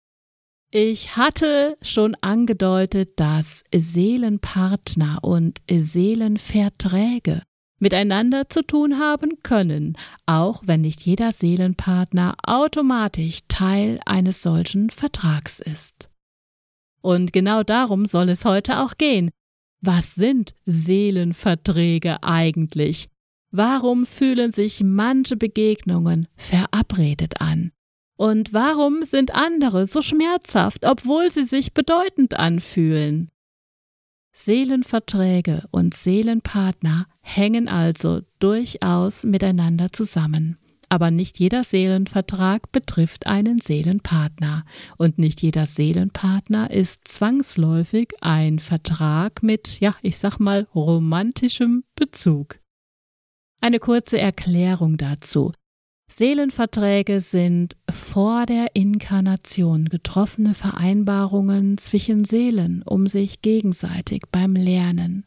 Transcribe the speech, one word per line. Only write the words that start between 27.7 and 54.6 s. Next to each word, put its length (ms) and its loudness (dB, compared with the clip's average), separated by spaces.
Und 380 0
warum 500 0
sind 320 0
andere 500 0
so 160 -2
schmerzhaft, 840 0
obwohl 460 2
sie 120 0
sich 300 -2
bedeutend 680 0
anfühlen? 880 0
Seelenverträge 1400 0
und 240 0
Seelenpartner 1120 0
hängen 480 0
also 540 0
durchaus 840 0
miteinander 640 0
zusammen. 680 -2
Aber 200 2
nicht 300 -2
jeder 240 0
Seelenvertrag 1080 -2
betrifft 540 -2
einen 340 0
Seelenpartner. 1040 -2
Und 220 2
nicht 240 0
jeder 240 0
Seelenpartner 1040 0
ist 380 -2
zwangsläufig 1120 0
ein 380 0
Vertrag 840 -2
mit, 380 -2
ja, 240 2
ich 160 -4
sag 180 -2
mal, 380 0
romantischem 1080 0
Bezug. 640 -2
Eine 200 2
kurze 400 0
Erklärung 800 0